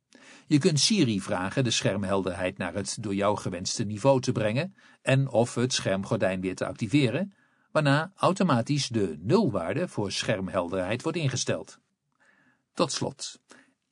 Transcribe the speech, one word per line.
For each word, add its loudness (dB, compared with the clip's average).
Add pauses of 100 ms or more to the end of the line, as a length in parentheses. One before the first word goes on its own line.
(460)
Je 4
kunt 2
Siri 2
vragen -2
de 0
schermhelderheid -2
naar -6
het -6
door -4
jou 2
gewenste -4
niveau 2
te -2
brengen -2 (280)
en 2
of 2
het 0
schermgordijn 0
weer -2
te -6
activeren, 0 (380)
waarna 2
automatisch 2
de -2
nulwaarde 0
voor -6
schermhelderheid -2
wordt -4
ingesteld. -4 (960)
Tot 0
slot, -6 (520)